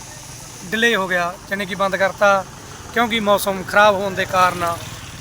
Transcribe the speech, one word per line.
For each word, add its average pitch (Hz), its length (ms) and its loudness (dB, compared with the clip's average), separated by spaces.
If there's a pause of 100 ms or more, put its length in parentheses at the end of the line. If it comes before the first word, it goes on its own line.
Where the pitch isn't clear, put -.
(720)
ਡਿਲੇ 226 260 2
ਹੋ 190 120 0
ਗਿਆ, 175 240 0 (180)
ਯਾਨੀ 196 160 -4
ਕਿ 190 80 -8
ਬੰਦ 190 220 0
ਕਰਤਾ, 190 480 4 (500)
ਕਿਉਂਕਿ 226 260 0
ਮੌਸਮ 196 420 2
ਖਰਾਬ 208 320 6
ਹੋਣ 190 200 -2
ਦੇ 185 100 0
ਕਾਰਨ 180 400 2 (560)